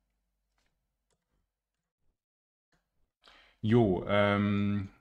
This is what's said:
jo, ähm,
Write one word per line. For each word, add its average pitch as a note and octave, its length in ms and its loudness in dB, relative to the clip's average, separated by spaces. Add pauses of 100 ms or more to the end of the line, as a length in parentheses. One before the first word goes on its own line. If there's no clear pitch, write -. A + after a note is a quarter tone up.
(3500)
jo, G#2+ 480 2
ähm, G2+ 800 0 (120)